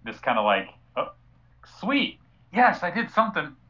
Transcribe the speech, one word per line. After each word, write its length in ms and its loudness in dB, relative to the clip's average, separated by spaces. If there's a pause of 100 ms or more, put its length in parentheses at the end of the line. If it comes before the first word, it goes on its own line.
just 160 -14
kinda 200 2
like, 260 2 (280)
Oh, 160 -6 (640)
sweet. 420 -2 (320)
Yes, 300 4
I 80 -2
did 200 -4
something. 440 0 (160)